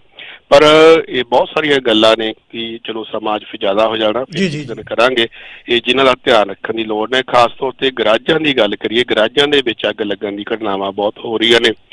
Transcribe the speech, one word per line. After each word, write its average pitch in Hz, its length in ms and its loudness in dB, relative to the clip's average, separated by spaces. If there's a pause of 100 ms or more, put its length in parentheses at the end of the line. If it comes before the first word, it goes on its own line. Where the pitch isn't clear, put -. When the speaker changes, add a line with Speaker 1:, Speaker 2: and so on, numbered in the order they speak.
(500)
Speaker 1:
ਪਰ 147 160 8 (440)
ਇਹ 127 140 -4
ਬਹੁਤ 127 260 0
ਸਾਰੀਆਂ 147 300 0
ਗੱਲਾਂ 110 400 4
ਨੇ 110 140 -4 (180)
ਕਿ 113 320 -10
ਚਲੋ 110 200 -10
ਸਮਾਂ 107 320 -6
ਅੱਜ 104 80 -8
ਫਿਰ - 160 -16
ਜ਼ਿਆਦਾ 107 280 0
ਹੋ 110 100 -4
ਜਾਣਾ, 110 260 -2
ਫਿਰ 156 140 -10
Speaker 2:
ਜੀ, 185 120 -2
ਜੀ, 143 200 -10
Speaker 1:
ਗੱਲ 110 60 -10
Speaker 2:
ਜੀ। 107 80 -16
Speaker 1:
ਕਰਾਂਗੇ। 117 440 0 (420)
ਇਹ 120 160 0
ਜਿਨ੍ਹਾਂ 131 200 0
ਦਾ 127 180 2
ਧਿਆਨ 107 260 2
ਰੱਖਣ 104 240 -10
ਦੀ 113 100 -6
ਲੋੜ 110 320 -4
ਨੇ, 131 120 0
ਖਾਸ 120 320 2
ਤੌਰ 131 200 -4
ਤੇ 135 120 -2
ਗਰਾਜਾਂ 120 480 0
ਦੀ 147 180 -2
ਗੱਲ - 180 0
ਕਰੀਏ, 113 280 -4
ਗਰਾਜਾਂ 113 440 0
ਦੇ 143 180 2
ਵਿੱਚ 110 240 -4
ਅੱਗ 107 120 -8
ਲੱਗਣ 101 300 -6
ਦੀ 104 220 -10
ਘਟਨਾਵਾਂ 98 380 -6
ਬਹੁਤ 104 280 -6
ਹੋ 117 180 -6
ਰਹੀਆਂ 117 240 4
ਨੇ। 117 100 2 (220)